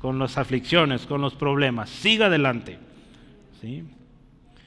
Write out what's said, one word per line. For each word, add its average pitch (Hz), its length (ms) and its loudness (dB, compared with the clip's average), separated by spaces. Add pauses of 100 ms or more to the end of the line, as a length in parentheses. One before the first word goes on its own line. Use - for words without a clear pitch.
Con 131 180 -2
las 131 200 -2
aflicciones, 131 680 0
con 143 140 -2
los 139 140 -2
problemas. 139 560 0
Siga 214 360 2
adelante. 131 520 2 (800)
¿Sí? 135 240 -12 (840)